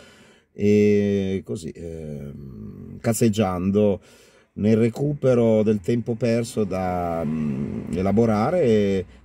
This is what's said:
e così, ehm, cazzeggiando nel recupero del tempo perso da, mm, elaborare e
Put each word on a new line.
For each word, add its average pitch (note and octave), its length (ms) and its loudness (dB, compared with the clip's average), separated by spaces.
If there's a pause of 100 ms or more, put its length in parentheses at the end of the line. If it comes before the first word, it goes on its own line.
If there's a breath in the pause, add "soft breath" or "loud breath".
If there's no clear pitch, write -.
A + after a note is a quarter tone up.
(540 loud breath)
e G2+ 920 2
così, A2+ 280 -10
ehm, D2+ 1300 -14
cazzeggiando G2+ 1040 2 (520 soft breath)
nel G#2 220 2
recupero A#2 880 2
del G#2+ 160 2
tempo A#2+ 360 -2
perso A2+ 500 -2
da, F2+ 600 -4
mm, C#2+ 680 -4
elaborare A2 680 2
e G2+ 420 2 (200 soft breath)